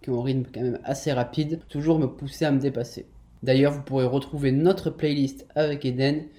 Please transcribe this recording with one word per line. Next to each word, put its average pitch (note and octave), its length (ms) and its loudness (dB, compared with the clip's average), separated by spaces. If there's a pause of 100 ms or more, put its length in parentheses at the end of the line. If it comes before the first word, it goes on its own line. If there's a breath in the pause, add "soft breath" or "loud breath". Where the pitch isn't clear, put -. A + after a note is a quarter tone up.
qui C3+ 100 -6
ont A#2+ 100 0
un - 20 -4
rythme C3 200 0 (100)
quand A#2 80 -8
même B2 240 -2
assez C#3 260 -2
rapide, D3+ 560 -2
toujours D#3 320 0
me C#3+ 60 2
pousser C#3 400 -4
à D3 60 2
me C3+ 80 4
dépasser. C3+ 480 -4 (340)
D'ailleurs, C3 300 4
vous C#3+ 100 -6
pourrez C3+ 240 0
retrouver C#3 460 0
notre E3 380 4
playlist C#3+ 680 -2
avec D3 300 0
Eden, C3+ 400 0 (140 loud breath)